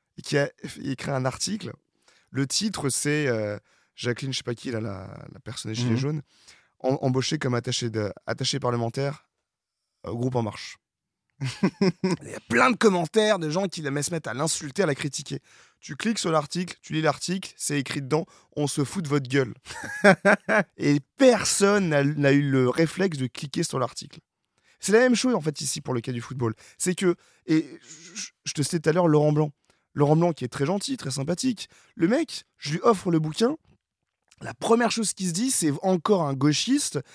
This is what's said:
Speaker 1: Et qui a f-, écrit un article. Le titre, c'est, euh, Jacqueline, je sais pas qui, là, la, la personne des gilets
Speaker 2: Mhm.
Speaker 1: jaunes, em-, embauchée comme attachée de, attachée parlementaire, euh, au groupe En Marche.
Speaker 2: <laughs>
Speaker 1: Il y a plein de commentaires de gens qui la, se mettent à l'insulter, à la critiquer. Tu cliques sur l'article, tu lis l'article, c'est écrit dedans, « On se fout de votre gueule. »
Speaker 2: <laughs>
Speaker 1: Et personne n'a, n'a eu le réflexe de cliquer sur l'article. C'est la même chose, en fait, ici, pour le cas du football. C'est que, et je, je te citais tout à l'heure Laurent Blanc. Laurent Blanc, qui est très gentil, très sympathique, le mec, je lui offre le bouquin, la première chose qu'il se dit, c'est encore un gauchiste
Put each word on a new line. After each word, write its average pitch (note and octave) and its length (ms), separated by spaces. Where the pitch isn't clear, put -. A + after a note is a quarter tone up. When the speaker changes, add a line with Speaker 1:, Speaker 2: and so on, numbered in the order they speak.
Speaker 1:
Et - 40
qui - 160
a C#3+ 80
f-, - 260
écrit C#3 220
un C3 140
article. F3+ 480
Le C3+ 160
titre, D#3 440
c'est, D3 380
euh, G#2+ 300
Jacqueline, B2 360
je B2+ 60
sais - 60
pas A#2+ 120
qui, - 160
là, A2+ 80
la, G2 540
la - 60
personne A2 320
des A2 40
gilets A#2+ 160
Speaker 2:
Mhm. A#2 60
Speaker 1:
jaunes, C#3+ 240
em-, C3 180
embauchée C3 380
comme B2 160
attachée A#2+ 340
de, G#2+ 240
attachée C3+ 340
parlementaire, B2 680
euh, F2+ 60
au A#2 60
groupe B2 180
En A#2+ 80
Marche. - 340
Speaker 2:
<laughs> - 20
Speaker 1:
Il F3+ 880
y - 60
a - 120
plein A#3+ 240
de G#3 60
commentaires G#3 600
de D#3 120
gens F#3 180
qui E3 140
la, C#3+ 200
se D3 100
mettent D#3+ 160
à A2+ 60
l'insulter, D#3 500
à - 20
la C#3+ 100
critiquer. C#3+ 440
Tu - 160
cliques A3 240
sur F3 120
l'article, D#3+ 500
tu - 120
lis D#3 80
l'article, E3+ 560
c'est D3 220
écrit C#3 220
dedans, « C#3 240
On D3 120
se D3 160
fout F#3 200
de C#3+ 60
votre C#3+ 180
gueule. » B2+ 260
Speaker 2:
<laughs> G3+ 760
Speaker 1:
Et C#3+ 220
personne G3+ 720
n'a, C#3+ 140
n'a C#3+ 280
eu C#3+ 180
le C3 200
réflexe E3 480
de B2+ 100
cliquer D#3+ 360
sur C#3 140
l'article. - 420
C'est - 120
la A3 80
même B3+ 160
chose, B3+ 180
en F3 80
fait, D3+ 200
ici, D3 200
pour C3 140
le A#2 60
cas C3 100
du A#2+ 100
football. A#2 320
C'est F#3 160
que, F3 220
et D#3 200
je, G#3+ 140
je - 80
te D3 80
citais E3 180
tout D#3+ 100
à D#3 40
l'heure F3 140
Laurent D3+ 240
Blanc. D3+ 200
Laurent D3 200
Blanc, E3+ 180
qui B2+ 100
est A#2+ 60
très C#3+ 180
gentil, G#3 300
très - 120
sympathique, E3 580
le E3 120
mec, C#4 380
je C#3+ 160
lui F#3 100
offre G3 260
le E3 100
bouquin, A3 380
la - 120
première A#3 380
chose A3 220
qu'il F#3 140
se E3+ 60
dit, A#3 160
c'est D#3+ 220
encore F#3 400
un C#3 140
gauchiste D3+ 640